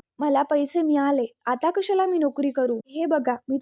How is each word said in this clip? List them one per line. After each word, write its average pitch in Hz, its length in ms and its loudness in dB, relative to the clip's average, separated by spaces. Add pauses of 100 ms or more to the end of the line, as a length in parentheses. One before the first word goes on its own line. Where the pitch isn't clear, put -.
(180)
मला 277 240 2
पैसे 294 400 0
मिळाले, 285 440 2 (200)
आता 247 240 0
कशाला 381 360 0
मी 370 120 0
नोकरी 285 320 0
करू? 247 260 0
हे 277 300 -6
बघा, 269 280 0 (140)
मी 269 140 -2